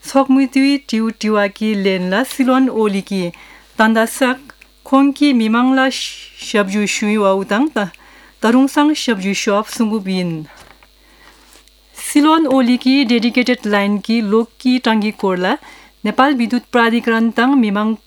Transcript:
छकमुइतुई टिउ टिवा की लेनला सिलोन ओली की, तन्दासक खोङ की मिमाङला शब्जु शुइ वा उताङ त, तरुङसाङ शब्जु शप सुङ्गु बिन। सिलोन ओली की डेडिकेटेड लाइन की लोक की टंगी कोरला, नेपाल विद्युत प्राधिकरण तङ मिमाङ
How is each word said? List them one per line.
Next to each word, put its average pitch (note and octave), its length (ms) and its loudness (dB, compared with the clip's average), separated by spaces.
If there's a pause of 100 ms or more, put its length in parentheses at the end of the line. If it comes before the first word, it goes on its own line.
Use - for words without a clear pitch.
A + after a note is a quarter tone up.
छकमुइतुई C4+ 720 2 (120)
टिउ A3+ 220 -2
टिवा G#3+ 360 -2
की G#3+ 280 -4
लेनला F#3+ 480 -2
सिलोन C4 460 0
ओली G#3 320 -2
की, F#3 300 -6 (480)
तन्दासक A3+ 600 0 (480)
खोङ C#4 260 2
की C#4+ 200 2
मिमाङला B3 580 2
शब्जु - 960 -4
शुइ G#3 300 -2
वा G3+ 160 2
उताङ G3+ 360 0
त, C#4+ 100 -4 (640)
तरुङसाङ C4+ 520 2
शब्जु G3 400 -4
शप G3+ 360 -2
सुङ्गु A3 280 -2
बिन। F3+ 480 -4 (1700)
सिलोन D#4 340 4
ओली B3+ 300 2
की C4+ 280 2
डेडिकेटेड A#3+ 600 0
लाइन G3+ 320 0
की A3+ 220 -2
लोक A3 300 0 (100)
की B3 180 0
टंगी A3 320 0
कोरला, F#3+ 480 -2 (460)
नेपाल C4 300 2
विद्युत A#3+ 280 -2 (100)
प्राधिकरण A3+ 580 0
तङ B3 240 0
मिमाङ G#3+ 400 0 (120)